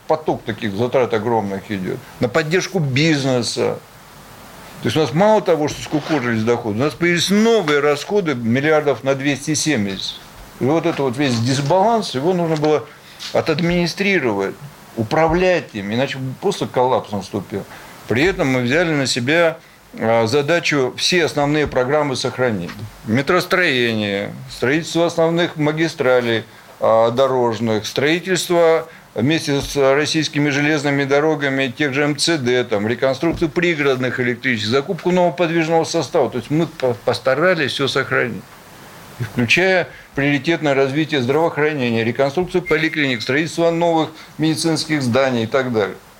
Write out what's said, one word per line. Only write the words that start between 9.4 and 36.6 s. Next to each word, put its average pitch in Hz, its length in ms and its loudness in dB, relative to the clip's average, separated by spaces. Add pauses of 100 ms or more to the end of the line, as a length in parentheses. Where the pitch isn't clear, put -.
семьдесят. 101 640 -2 (400)
И - 20 -4
вот 156 220 2
это 156 180 -2
вот 127 140 -2
весь 135 200 0
дисбаланс, 151 800 0
его 156 180 0
нужно 165 220 0
было 151 300 2 (480)
отадминистрировать, 160 1200 0 (400)
управлять 160 760 2
им, 101 200 -6
иначе 135 240 -2
бы 131 220 -6
просто 180 260 -2
коллапс 123 460 0
наступил. 98 540 -6 (420)
При 127 160 2
этом 180 240 0
мы 131 140 0
взяли 156 320 0
на 139 120 0
себя 156 520 0 (420)
а, 117 280 2
задачу 143 720 0
все 175 280 0
основные 143 420 0
программы 135 480 0
сохранить. 113 560 -2 (340)
Метростроение, 117 1300 0 (160)
строительство 160 560 0
основных 170 520 0
магистралей, 127 840 2 (360)
а, 113 320 4
дорожных, 117 720 0
строительство 170 1000 2 (260)
вместе 143 460 0
с - 160 -6
российскими 147 720 2
железными 143 540 0
дорогами 139 640 0
тех 131 260 -2
же 143 100 0
М 147 140 0
Ц 165 200 0
Д, 123 260 2
там, 107 240 0
реконструкцию 135 640 0
пригородных 143 720 0
электричек, 120 460 -2
закупку 143 440 -2
нового 180 220 2
подвижного 165 500 0
состава. 147 460 0
То 127 80 -6
есть 117 120 -6
мы 160 160 2